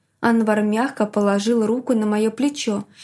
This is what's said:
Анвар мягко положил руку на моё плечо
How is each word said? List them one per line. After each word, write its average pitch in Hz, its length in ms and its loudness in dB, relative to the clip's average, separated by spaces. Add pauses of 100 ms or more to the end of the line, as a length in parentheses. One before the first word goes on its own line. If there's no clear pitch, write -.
(220)
Анвар 214 400 2
мягко 220 420 0
положил 208 640 0
руку 247 280 -2
на 214 120 0
моё 214 240 0
плечо 220 540 -4 (180)